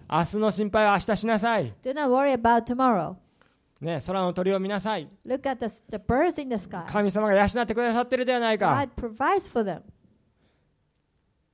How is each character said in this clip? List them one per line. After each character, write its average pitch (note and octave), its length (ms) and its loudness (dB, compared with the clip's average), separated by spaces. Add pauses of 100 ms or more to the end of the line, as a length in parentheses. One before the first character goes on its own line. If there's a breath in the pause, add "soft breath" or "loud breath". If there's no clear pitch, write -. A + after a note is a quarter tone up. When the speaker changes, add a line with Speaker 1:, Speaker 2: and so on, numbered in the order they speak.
(120)
Speaker 1:
明 E3 140 2
日 G3 140 -4
の G#3+ 120 2
心 G#3 180 -2
配 G#3+ 160 4
は G3+ 100 4
明 F#3 40 2
日 G#3 160 -2
し F#3+ 100 -4
な A3 140 2
さ A3+ 220 0
い。 A#2 200 -4
Speaker 2:
Do B3+ 120 -6
not D4 160 -2
worry C4+ 240 2
about A#3 320 2
tomorrow. A#3+ 500 0 (640 soft breath)
Speaker 1:
ね、 D#3 260 -4
空 F#3+ 160 -2
の F3+ 120 0
鳥 F#3 180 0
を F#3+ 80 2
見 F#3+ 80 -4
な G3+ 140 -2
さ G#3 160 -2
い。 D3 100 -8 (180)
Speaker 2:
Look C#4 240 -4
at B3 160 -4
the, G#3+ 80 -6 (160)
the G#3+ 80 -8
birds D4 440 0
in C4+ 80 -8
the A#3 80 -2
sky. F3 300 -10
Speaker 1:
神 G#3 220 2
様 G#3+ 180 0
が G3+ 80 4
養 G3+ 100 8
っ A3 200 0
て A3+ 80 -4
く A3 60 -4
だ A#3+ 140 2
さ A#3+ 80 2
っ B3 60 -2
て B3+ 100 -2
る B3 80 -2
で B3 80 0
は A#3+ 80 0
な A3+ 100 0
い G#3+ 80 0
か。 G#3 260 2 (120)
Speaker 2:
God A3 180 -8
provides F4+ 340 0
for A#3 140 -2
them. F3+ 200 -6 (1700)